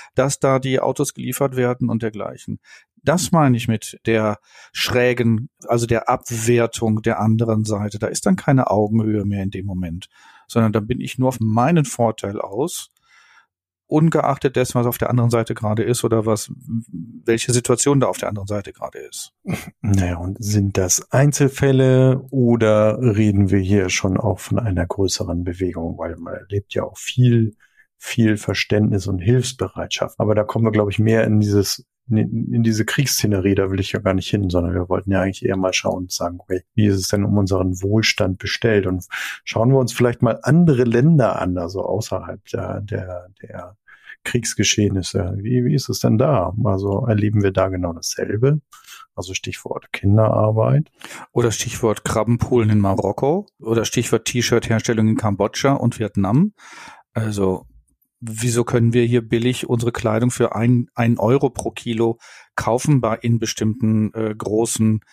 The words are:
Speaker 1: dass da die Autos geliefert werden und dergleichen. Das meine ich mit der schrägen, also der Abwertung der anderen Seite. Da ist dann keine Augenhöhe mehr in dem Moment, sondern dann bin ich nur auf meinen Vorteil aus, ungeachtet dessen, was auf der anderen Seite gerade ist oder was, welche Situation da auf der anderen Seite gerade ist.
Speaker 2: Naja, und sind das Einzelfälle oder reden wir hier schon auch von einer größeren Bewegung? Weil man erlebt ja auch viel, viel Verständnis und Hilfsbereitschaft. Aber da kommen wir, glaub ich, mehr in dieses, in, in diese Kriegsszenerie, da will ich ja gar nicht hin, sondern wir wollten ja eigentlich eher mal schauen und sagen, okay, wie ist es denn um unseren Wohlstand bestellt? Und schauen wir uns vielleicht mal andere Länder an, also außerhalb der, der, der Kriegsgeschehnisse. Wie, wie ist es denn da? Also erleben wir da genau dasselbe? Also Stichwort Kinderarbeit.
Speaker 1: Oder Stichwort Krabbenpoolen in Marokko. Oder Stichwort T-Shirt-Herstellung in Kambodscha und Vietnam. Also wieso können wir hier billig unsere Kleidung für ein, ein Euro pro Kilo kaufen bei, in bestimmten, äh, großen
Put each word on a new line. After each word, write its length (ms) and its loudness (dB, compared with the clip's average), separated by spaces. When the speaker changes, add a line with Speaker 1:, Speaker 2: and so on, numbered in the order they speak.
Speaker 1:
dass 260 0
da 180 4
die 220 -2
Autos 320 -2
geliefert 420 -4
werden 360 -2
und 120 -2
dergleichen. 560 -8
Das 300 0
meine 260 4
ich 100 -4
mit 380 -4
der 320 0
schrägen, 800 0
also 180 0
der 240 0
Abwertung 920 0
der 180 -2
anderen 440 0
Seite. 340 -4
Da 80 -4
ist 180 -6
dann 120 2
keine 340 2
Augenhöhe 560 0
mehr 160 -4
in 80 -4
dem 160 -8
Moment, 420 -8
sondern 240 0
dann 140 -2
bin 160 -4
ich 160 -10
nur 100 0
auf 100 -2
meinen 460 2
Vorteil 560 -4
aus, 480 -6
ungeachtet 680 0
dessen, 200 0
was 100 2
auf 100 -2
der 140 -4
anderen 180 2
Seite 260 0
gerade 280 -2
ist 220 0
oder 200 -2
was, 260 -2
welche 260 2
Situation 480 2
da 60 2
auf 100 -2
der 140 -6
anderen 180 -8
Seite 240 -8
gerade 260 -14
ist. 360 -16
Speaker 2:
Naja, 340 0
und 260 -8
sind 360 0
das 340 -2
Einzelfälle 1200 4
oder 680 4
reden 520 4
wir 100 4
hier 300 2
schon 260 0
auch 240 0
von 180 -2
einer 280 0
größeren 580 -2
Bewegung? 540 -6
Weil 180 -8
man 160 -14
erlebt 400 -8
ja 120 -4
auch 120 -12
viel, 600 2
viel 400 0
Verständnis 680 0
und 120 -4
Hilfsbereitschaft. 1000 -2
Aber 160 2
da 100 2
kommen 200 0
wir, 80 2
glaub 160 2
ich, 100 -2
mehr 260 4
in 140 2
dieses, 480 0
in, 440 0
in 100 2
diese 220 2
Kriegsszenerie, 680 0
da 160 0
will 100 0
ich 120 -6
ja 80 -2
gar 140 0
nicht 140 -2
hin, 220 0
sondern 240 0
wir 140 -4
wollten 240 -2
ja 80 2
eigentlich 240 -2
eher 120 -2
mal 160 0
schauen 320 -4
und 80 -12
sagen, 280 -6
okay, 220 -6
wie 120 4
ist 100 2
es 120 -4
denn 160 0
um 140 2
unseren 420 0
Wohlstand 580 0
bestellt? 480 0
Und 200 -4
schauen 260 2
wir 80 6
uns 140 0
vielleicht 280 0
mal 220 2
andere 420 4
Länder 560 4
an, 160 -2
also 260 -4
außerhalb 680 -6
der, 340 -6
der, 460 -8
der 360 -18
Kriegsgeschehnisse. 1160 0
Wie, 260 0
wie 100 2
ist 140 -2
es 120 -4
denn 180 2
da? 360 2
Also 420 0
erleben 360 2
wir 100 2
da 160 2
genau 240 -4
dasselbe? 680 -2
Also 200 -10
Stichwort 580 -10
Kinderarbeit. 960 2
Speaker 1:
Oder 200 2
Stichwort 520 -2
Krabbenpoolen 680 2
in 100 4
Marokko. 640 0
Oder 240 0
Stichwort 400 -2
T-Shirt-Herstellung 840 0
in 80 2
Kambodscha 580 0
und 240 -2
Vietnam. 560 0
Also 540 -2
wieso 460 -2
können 300 2
wir 100 4
hier 160 2
billig 480 -2
unsere 240 0
Kleidung 380 0
für 260 0
ein, 380 2
ein 240 0
Euro 320 2
pro 200 -6
Kilo 480 -2
kaufen 460 0
bei, 140 0
in 220 0
bestimmten, 760 -2
äh, 200 -4
großen 640 0